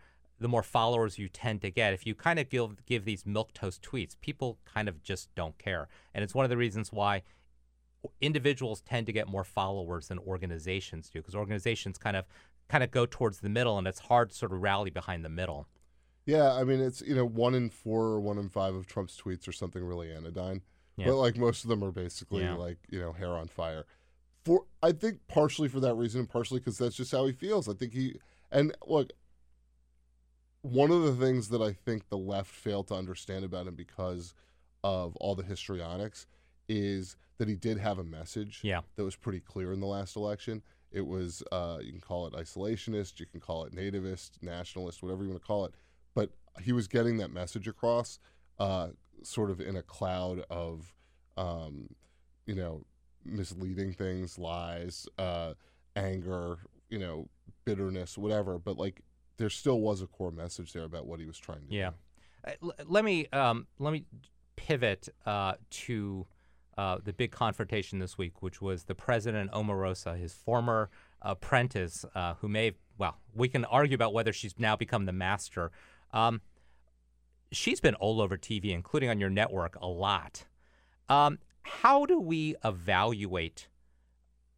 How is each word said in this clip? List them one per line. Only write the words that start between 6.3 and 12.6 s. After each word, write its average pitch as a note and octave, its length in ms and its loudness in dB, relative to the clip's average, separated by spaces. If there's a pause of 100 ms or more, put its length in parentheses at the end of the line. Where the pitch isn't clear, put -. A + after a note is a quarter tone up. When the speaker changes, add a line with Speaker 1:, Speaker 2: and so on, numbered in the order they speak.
Speaker 1:
one C3+ 100 4
of B2+ 40 4
the A#2+ 80 2
reasons A2 360 0
why G2+ 300 2 (960)
individuals C#3 600 2
tend A#2 260 -2
to A2+ 60 -4
get G#2 140 0
more F#2+ 160 -2
followers F#2 680 -2
than F2+ 100 -4
organizations F2 880 -4
do, D#2+ 120 -8
'cause F#2 140 -10
organizations G#2 600 -2
kind G#2 200 0
of, F#2+ 80 -2 (420)